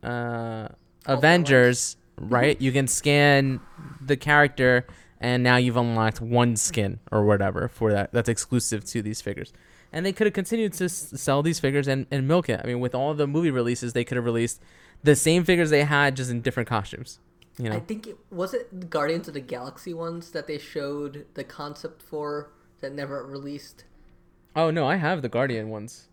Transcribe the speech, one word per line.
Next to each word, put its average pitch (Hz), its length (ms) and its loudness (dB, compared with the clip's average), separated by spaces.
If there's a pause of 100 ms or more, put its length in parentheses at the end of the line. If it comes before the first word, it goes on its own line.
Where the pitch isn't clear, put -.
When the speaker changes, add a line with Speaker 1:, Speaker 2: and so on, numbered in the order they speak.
Speaker 1:
uh, 117 640 -6 (380)
Speaker 2:
Ultimate 135 120 0
Speaker 1:
Avengers, 135 760 4 (220)
Speaker 2:
Ones. 92 140 -8
Speaker 1:
right? 127 240 4
Speaker 2:
Mm-hmm. 131 80 -4
Speaker 1:
You 131 80 2
can 135 140 2
scan 139 760 4 (400)
the 139 160 0
character, 131 720 4 (340)
and 123 220 0
now 123 140 6
you've 123 200 2
unlocked 113 440 0
one 120 360 2
skin 104 440 -2 (100)
or 107 140 2
whatever 98 440 2
for 110 240 0
that. 101 200 -2
That's 117 160 0
exclusive 110 580 -2
to 117 160 -6
these 107 180 -8
figures. - 320 -10 (400)
And 165 140 -6
they 196 60 -2
could 214 140 0
have 202 80 0
continued 214 400 -2
to 185 100 -4
s-, - 360 -6
sell 143 220 0
these 160 180 0
figures 139 280 0
and, 135 220 -2
and 135 180 -2
milk 170 200 2
it. 113 140 -2
I - 40 -8
mean, 123 140 -2
with 123 140 -4
all 143 200 -2
the 147 120 0
movie 156 240 0
releases, 120 440 -2
they 120 100 0
could 127 120 -4
have 120 80 -2
released 117 360 0 (420)
the 143 140 8
same 170 280 4
figures 170 260 4
they 147 140 6
had, 143 320 4
just 127 140 -4
in 120 100 -2
different 123 280 -2
costumes. - 500 -6 (400)
You 120 100 -4
know? 107 80 -2
Speaker 2:
I 110 40 -4
think 214 260 -10
it, 220 100 -16 (140)
was 185 240 -6
it 247 140 -6 (120)
the 180 60 -12
Guardians 175 420 -2
of 151 60 -16
the 143 60 -8
Galaxy 131 520 -12
ones 165 380 -10
that 147 160 -8
they 151 120 -8
showed 143 760 -8
the 139 100 -10
concept 147 560 -14
for 147 500 -8 (300)
that 139 140 -10
never 139 320 -8
released? 139 580 -14 (720)
Speaker 1:
Oh, 160 140 2
no, 156 180 0
I 165 80 2
have 165 240 0
the 127 80 -4
Guardian 117 400 -2
ones. 110 440 -12